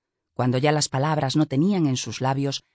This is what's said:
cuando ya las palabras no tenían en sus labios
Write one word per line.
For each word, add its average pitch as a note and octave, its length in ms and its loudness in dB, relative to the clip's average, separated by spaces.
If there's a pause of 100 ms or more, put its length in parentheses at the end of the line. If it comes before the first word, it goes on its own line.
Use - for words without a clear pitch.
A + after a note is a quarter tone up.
(340)
cuando B2 240 0
ya D3 140 2
las D3+ 160 0
palabras C#3+ 480 -2
no D3+ 100 2
tenían E3+ 400 2
en C3 100 0
sus - 240 -8
labios C3+ 440 -2 (100)